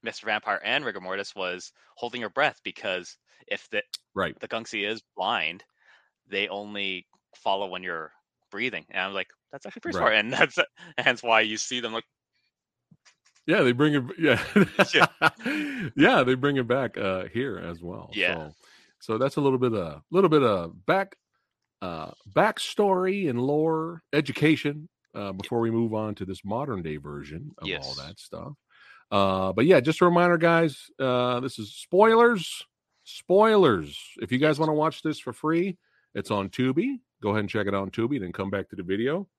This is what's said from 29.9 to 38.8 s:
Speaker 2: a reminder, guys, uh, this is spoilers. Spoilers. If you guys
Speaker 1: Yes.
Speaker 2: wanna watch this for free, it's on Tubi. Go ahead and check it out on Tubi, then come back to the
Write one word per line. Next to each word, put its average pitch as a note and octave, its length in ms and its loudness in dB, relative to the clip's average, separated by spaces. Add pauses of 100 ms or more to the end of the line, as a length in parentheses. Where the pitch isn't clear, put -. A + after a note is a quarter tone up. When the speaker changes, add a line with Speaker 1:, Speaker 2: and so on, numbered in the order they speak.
Speaker 2:
a F3+ 60 6
reminder, F3 320 4
guys, E3 600 2
uh, B2 440 0
this B2+ 180 -6
is G#2 160 -10
spoilers. A3+ 880 4 (400)
Spoilers. F3 960 4 (220)
If A2+ 100 -4
you B2+ 60 2
guys D#3 180 4
Speaker 1:
Yes. C#3+ 40 -10
Speaker 2:
wanna D#3+ 140 0
watch D3+ 280 0
this D3+ 180 -4
for A#2+ 140 -10
free, E3+ 440 -2 (380)
it's - 160 -6
on G2 180 -2
Tubi. E3+ 520 -2 (200)
Go G#2 100 0
ahead G#2+ 100 2
and G2+ 80 -4
check G#2 180 -2
it G2+ 80 -2
out G2 60 0
on F#2+ 100 -6
Tubi, A#2+ 300 -2
then F2+ 100 -8
come G2 180 -4
back G2 200 -4
to - 80 -12
the G2 60 -8